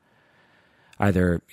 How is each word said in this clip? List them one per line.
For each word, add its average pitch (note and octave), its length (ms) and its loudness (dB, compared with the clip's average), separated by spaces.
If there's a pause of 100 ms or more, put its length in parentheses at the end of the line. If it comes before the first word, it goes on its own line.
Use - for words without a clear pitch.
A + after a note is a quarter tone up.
(1000)
either F2+ 420 0 (120)